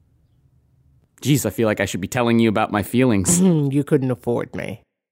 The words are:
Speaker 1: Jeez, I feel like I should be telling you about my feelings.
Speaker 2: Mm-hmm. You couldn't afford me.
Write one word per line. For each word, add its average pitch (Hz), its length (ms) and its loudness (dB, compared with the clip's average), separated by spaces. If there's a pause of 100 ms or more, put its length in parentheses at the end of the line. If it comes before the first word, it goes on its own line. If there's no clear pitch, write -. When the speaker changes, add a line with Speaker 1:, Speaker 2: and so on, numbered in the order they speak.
(1200)
Speaker 1:
Jeez, 139 240 0
I 104 40 -2
feel 113 160 0
like 104 140 0
I 98 60 0
should - 140 -6
be 98 60 -8
telling 117 320 0
you 113 100 4
about 110 220 0
my 101 140 -2
feelings. 123 560 2
Speaker 2:
Mm-hmm. 156 320 2
You 143 100 0
couldn't 131 300 0
afford 120 420 -4
me. - 280 -10 (300)